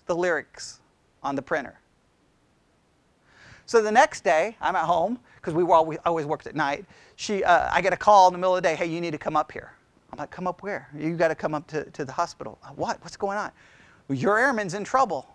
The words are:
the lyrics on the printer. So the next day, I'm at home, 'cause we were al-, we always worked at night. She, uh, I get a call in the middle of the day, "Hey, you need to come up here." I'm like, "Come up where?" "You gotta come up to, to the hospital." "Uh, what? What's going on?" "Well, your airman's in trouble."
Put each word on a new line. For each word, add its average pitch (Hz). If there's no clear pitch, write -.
the 175
lyrics 170
on 139
the 135
printer. 139
So 226
the 214
next 269
day, 185
I'm 175
at 165
home, 175
'cause 170
we 175
were 175
al-, 160
we 160
always 165
worked 147
at 127
night. 147
She, -
uh, 170
I 175
get 180
a 180
call 196
in 180
the 175
middle 185
of 180
the 185
day, 160
"Hey, 175
you 165
need 170
to 151
come 156
up 151
here." -
I'm -
like, 143
"Come 180
up 180
where?" 185
"You 156
gotta 160
come 156
up -
to, 156
to 147
the 127
hospital." -
"Uh, -
what? 180
What's -
going 196
on?" 196
"Well, 139
your 196
airman's 220
in 208
trouble." 196